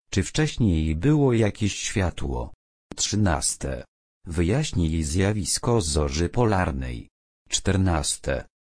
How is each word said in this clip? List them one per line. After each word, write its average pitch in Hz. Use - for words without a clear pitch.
Czy 98
wcześniej 87
było 139
jakieś 107
światło? 69
Trzynaste. 76
Wyjaśnij 85
zjawisko 98
zorzy 76
polarnej. 80
Czternaste. 82